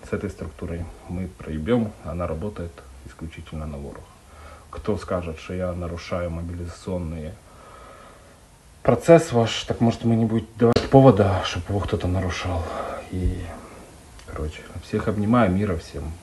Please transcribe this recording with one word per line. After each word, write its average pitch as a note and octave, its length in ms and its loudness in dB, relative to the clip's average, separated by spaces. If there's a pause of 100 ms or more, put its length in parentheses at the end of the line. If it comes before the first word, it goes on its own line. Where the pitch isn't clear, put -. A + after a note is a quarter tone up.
с - 40 -2
этой G2 160 -4
структурой E2+ 560 -10 (240)
мы F2 180 -6
проебем, F2 640 -2 (140)
она F2 200 -6
работает E2+ 460 -8 (340)
исключительно D#2+ 600 -12
на D2 100 -10
ворог. C#2 260 -14 (680)
Кто - 260 -4
скажет, E2+ 420 -6
что - 140 -10
я F2+ 200 -4
нарушаю F2 560 -6
мобилизационный E2+ 1000 -8 (1500)
процесс D#3+ 480 8
ваш, A#2 320 2
так, - 180 -2
может, A#2 220 2
мы A#2 120 4
не A2+ 100 4
будем A2 220 0 (100)
давать A#2 320 4
повода, F#2+ 560 8
чтобы - 240 -4
его G2 100 0
кто-то F2 280 -2
нарушал. F2+ 540 -2 (500)
И, F2+ 260 0 (920)
короче, D2+ 340 -8 (220)
всех - 240 -2
обнимаю, G#2+ 440 4
мира F#2+ 260 0
всем. C#2+ 260 -10 (200)